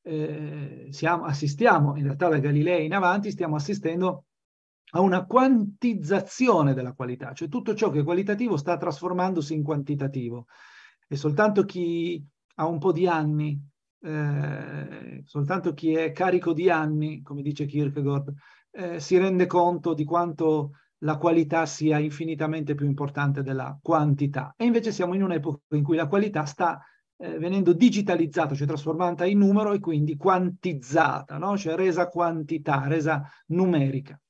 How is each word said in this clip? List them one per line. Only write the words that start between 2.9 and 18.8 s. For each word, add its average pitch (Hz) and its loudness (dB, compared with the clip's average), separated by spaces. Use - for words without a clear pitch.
avanti, 196 2
stiamo 160 -4
assistendo 165 -2
a 165 0
una 185 4
quantizzazione 202 2
della 127 -4
qualità, 123 -8
cioè 165 -8
tutto 214 -4
ciò 208 0
che 147 0
è 143 2
qualitativo 196 0
sta 160 -2
trasformandosi 170 -2
in 151 -2
quantitativo. 139 -4
E 143 -8
soltanto 190 2
chi 170 -4
ha 160 -2
un 165 -2
po' 185 2
di 175 2
anni, 151 0
eh, 147 -6
soltanto 156 -2
chi 156 0
è 160 0
carico 180 2
di 180 2
anni, 151 0
come 143 -10
dice 147 -4
Kierkegaard, 143 -2
eh, 170 -6